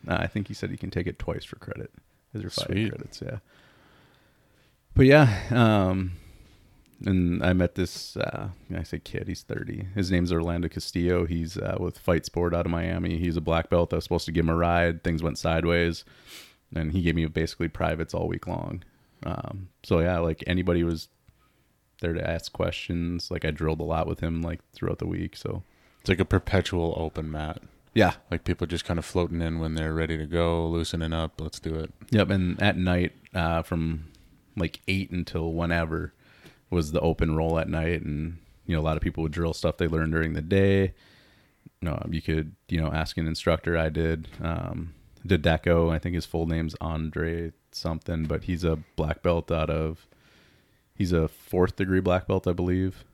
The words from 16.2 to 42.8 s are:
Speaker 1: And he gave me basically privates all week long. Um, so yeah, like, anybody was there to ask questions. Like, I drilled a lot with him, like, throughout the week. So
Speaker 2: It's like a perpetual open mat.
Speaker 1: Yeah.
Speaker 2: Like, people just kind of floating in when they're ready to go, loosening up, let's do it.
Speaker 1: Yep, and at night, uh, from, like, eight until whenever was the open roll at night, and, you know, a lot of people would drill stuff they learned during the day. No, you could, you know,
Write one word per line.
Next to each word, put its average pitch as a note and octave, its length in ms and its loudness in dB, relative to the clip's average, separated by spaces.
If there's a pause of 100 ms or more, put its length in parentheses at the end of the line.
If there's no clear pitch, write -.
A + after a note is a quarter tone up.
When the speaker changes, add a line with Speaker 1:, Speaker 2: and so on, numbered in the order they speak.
Speaker 1:
And D#2 200 -2
he F#2 80 2
gave E2 140 2
me E2 100 2
basically D#2+ 420 -2
privates D#2+ 460 -4
all E2+ 160 -2
week F2 180 -6
long. E2+ 360 -6 (400)
Um, F#2 440 -8 (160)
so F2+ 160 2
yeah, E2+ 200 2
like, E2 280 -2
anybody F2 380 2
was E2 240 -2 (920)
there E2+ 140 0
to E2+ 140 -2
ask E2 260 -4
questions. E2+ 760 -4
Like, E2+ 140 -6
I D#2 80 0
drilled D#2 300 -2
a - 40 -4
lot D#2+ 220 0
with E2 140 -4
him, E2 200 -2
like, E2+ 200 -6 (100)
throughout - 280 -4
the E2+ 80 -4
week. F2 280 -4
So F#2 260 -6 (380)
Speaker 2:
It's - 100 -6
like F#2 120 4
a F2 40 4
perpetual F2 720 2
open D#2+ 320 -4
mat. D#2 300 -6 (360)
Speaker 1:
Yeah. G2 180 6 (160)
Speaker 2:
Like, E2+ 140 -2
people F2 240 -2
just E2 180 -4
kind E2+ 140 -2
of D2+ 40 -6
floating E2+ 380 0
in E2 160 -2
when D#2+ 160 -2
they're D#2 220 -2
ready D#2+ 200 0
to D#2 120 -6
go, E2+ 400 2
loosening E2 440 -2
up, D#2+ 300 -4
let's - 180 -8
do D#2+ 140 -6
it. D#2+ 180 -6 (200)
Speaker 1:
Yep, G#2 180 4
and F#2 320 2
at G2+ 160 2
night, F2+ 360 2 (200)
uh, E2 300 0
from, D#2+ 420 -4 (500)
like, E2+ 320 -4
eight F#2+ 220 -2
until E2 420 -4
whenever E2 600 -2 (560)
was D#2+ 220 0
the D#2+ 80 2
open D#2+ 360 2
roll D#2+ 220 2
at D#2+ 100 0
night, D#2+ 360 -2
and, D2+ 340 -6 (300)
you F2+ 80 0
know, D#2 40 2
a D#2 60 0
lot D#2 100 2
of D#2 60 -2
people D#2+ 220 -2
would D#2 80 -2
drill E2 240 -2
stuff - 220 -2
they E2+ 100 0
learned D#2+ 260 0
during D#2+ 200 0
the D2+ 80 -4
day. G2 520 4 (880)
No, D#2+ 180 -4 (120)
you D#2+ 100 -2
could, D#2 340 -2 (140)
you E2+ 100 2
know, D#2 140 2